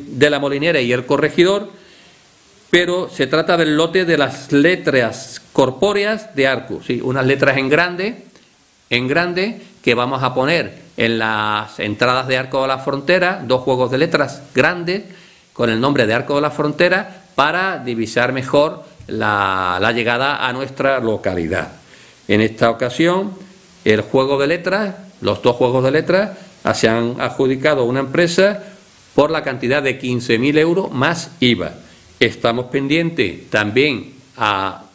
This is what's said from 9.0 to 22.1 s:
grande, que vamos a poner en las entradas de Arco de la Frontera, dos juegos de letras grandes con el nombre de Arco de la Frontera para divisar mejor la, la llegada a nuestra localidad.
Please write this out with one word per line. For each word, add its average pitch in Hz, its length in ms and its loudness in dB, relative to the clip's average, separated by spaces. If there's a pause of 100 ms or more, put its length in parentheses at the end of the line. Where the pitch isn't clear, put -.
grande, 180 540 -2 (220)
que 120 120 2
vamos 127 280 -2
a 127 100 0
poner 131 400 0 (240)
en 113 200 0
las 107 640 -2
entradas 123 480 0
de 131 100 0
Arco 131 240 -2
de 135 60 0
la 131 120 -2
Frontera, 175 680 0
dos - 160 2
juegos 127 300 0
de 131 60 0
letras 156 460 0 (100)
grandes 175 500 0 (500)
con 120 160 0
el 110 100 0
nombre 135 260 4
de 110 80 2
Arco 131 220 -2
de 143 60 0
la 147 100 0
Frontera 170 720 0 (100)
para 165 460 0
divisar 123 540 -2
mejor 143 500 0 (240)
la, 95 760 0
la 110 100 2
llegada 120 560 -2
a 123 60 -4
nuestra 135 460 -2
localidad. 92 720 -2 (560)